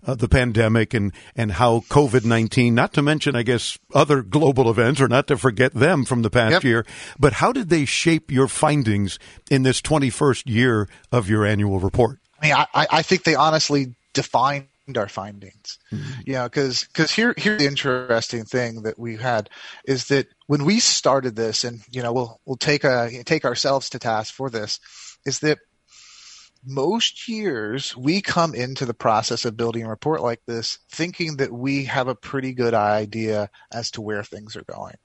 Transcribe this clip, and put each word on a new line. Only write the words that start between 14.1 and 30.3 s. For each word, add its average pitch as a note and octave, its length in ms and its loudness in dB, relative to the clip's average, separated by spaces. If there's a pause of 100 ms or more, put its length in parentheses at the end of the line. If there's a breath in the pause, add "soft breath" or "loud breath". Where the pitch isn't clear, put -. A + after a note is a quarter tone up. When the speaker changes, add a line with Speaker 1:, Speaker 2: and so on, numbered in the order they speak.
Speaker 2:
defined C#3 540 0 (300)
our G2+ 100 -2
findings. G2+ 720 -14 (140)
Speaker 1:
Mm-hmm. A#2 320 -10
Speaker 2:
You C3+ 80 -6
know, B2 160 -4
'cause, C3+ 440 -2
'cause D#3 180 0
here, A3+ 260 2
here's G#3 220 0
the C#3+ 80 4
interesting B2+ 760 -2
thing A2+ 400 -4
that A2 160 -6
we A#2 180 -8
had A2+ 320 -2 (360 loud breath)
is C3 240 -2
that C#3 180 2 (200)
when C#3+ 180 0
we G#3 160 4
started B2+ 560 2
this, A2+ 260 -2
and, A#2+ 260 -8
you B2+ 140 -8
know, A#2 100 -2
we'll, B2 320 -4
we'll C3 120 -8
take D3 260 0
a, B2 420 0
take D#3+ 200 0
ourselves C3 460 0
to B2+ 80 -10
task A2 340 -2
for C3+ 160 -8
this, G#2+ 300 -6 (460 loud breath)
is C3+ 140 -6
that D3+ 200 0 (1080 loud breath)
most C#3 640 -2
years C#3 640 -6
we D3 260 0
come E3 320 0
into B2+ 320 -6
the A#2 80 -6
process A2+ 520 0
of A2 120 -4
building A#2 280 -4
a A2+ 40 -8
report D3 320 -4
like A#2 240 -4